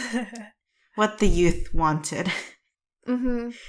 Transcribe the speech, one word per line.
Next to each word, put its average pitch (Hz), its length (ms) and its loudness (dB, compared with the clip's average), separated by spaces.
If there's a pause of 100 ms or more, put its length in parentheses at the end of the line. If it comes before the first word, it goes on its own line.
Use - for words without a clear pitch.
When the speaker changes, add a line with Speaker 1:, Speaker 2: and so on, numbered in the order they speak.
(360)
Speaker 1:
<laughs> - 580 -20
Speaker 2:
what 214 240 0
the 208 100 4
youth 170 460 4
wanted. 160 580 0 (760)
Speaker 3:
Mm-hmm. 247 440 -2 (180)